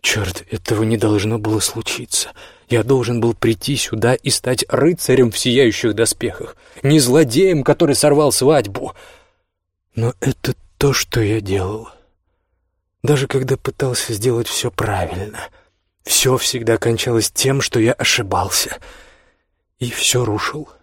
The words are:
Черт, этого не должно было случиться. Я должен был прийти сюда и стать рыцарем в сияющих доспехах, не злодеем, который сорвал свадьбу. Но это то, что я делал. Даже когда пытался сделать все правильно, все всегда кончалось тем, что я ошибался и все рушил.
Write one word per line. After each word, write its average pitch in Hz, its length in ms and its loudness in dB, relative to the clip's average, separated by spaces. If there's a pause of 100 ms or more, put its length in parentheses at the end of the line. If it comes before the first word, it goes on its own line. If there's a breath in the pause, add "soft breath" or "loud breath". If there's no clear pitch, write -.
Черт, - 500 -4
этого 110 340 -2
не 110 120 0
должно 107 420 0
было 107 220 -2
случиться. - 720 -6 (360 loud breath)
Я 117 140 2
должен 120 380 0
был 113 140 2
прийти 120 420 -2
сюда 117 380 0
и - 160 -4
стать - 380 -2
рыцарем 131 640 4
в - 80 -8
сияющих 120 560 2
доспехах, - 640 -4 (260 loud breath)
не 147 180 6
злодеем, 143 640 4
который 147 300 2
сорвал 143 360 4
свадьбу. 127 640 0 (1000 loud breath)
Но 117 260 -2
это - 340 -4 (220)
то, 143 160 2
что - 280 -2
я 110 200 0
делал. 98 480 -4 (1120)
Даже 139 240 0
когда 131 300 -2
пытался - 560 -4
сделать 113 360 -2
все - 220 -4
правильно, 98 800 -6 (560 soft breath)
все - 320 2
всегда 113 400 0
кончалось 117 540 0
тем, 135 300 0
что 127 200 0
я 117 120 4
ошибался - 880 -2 (1000 loud breath)
и 123 120 -6
все - 340 -2
рушил. 110 440 -6 (140)